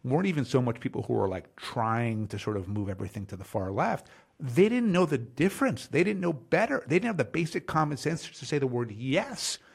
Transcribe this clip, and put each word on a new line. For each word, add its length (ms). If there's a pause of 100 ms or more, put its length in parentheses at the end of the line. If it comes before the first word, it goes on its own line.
weren't 240
even 160
so 180
much 200
people 220
who 140
are, 120
like, 260
trying 720
to 100
sort 200
of 100
move 220
everything 380
to 100
the 80
far 260
left, 360 (320)
they 300
didn't 220
know 140
the 120
difference. 680
They 160
didn't 180
know 120
better. 540
They 80
didn't 120
have 100
the 80
basic 420
common 300
sense 320
to 160
say 120
the 100
word 240
yes 680 (180)